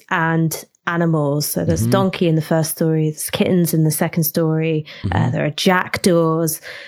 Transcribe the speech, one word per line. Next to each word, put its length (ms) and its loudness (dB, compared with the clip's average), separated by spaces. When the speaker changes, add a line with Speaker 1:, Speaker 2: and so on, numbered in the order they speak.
Speaker 1:
and 560 0
animals. 600 0
So 180 -4
there's 160 0
Speaker 2:
Mm-hmm. 100 0
Speaker 1:
donkey 360 2
in 80 2
the 60 2
first 300 0
story, 380 0
there's 200 -8
kittens 440 0
in 100 2
the 80 2
second 320 -2
story, 640 0
uh, 40 -2
Speaker 2:
Mm-hmm. 220 2
Speaker 1:
there 140 -2
are 60 -2
jackdaws. 1120 0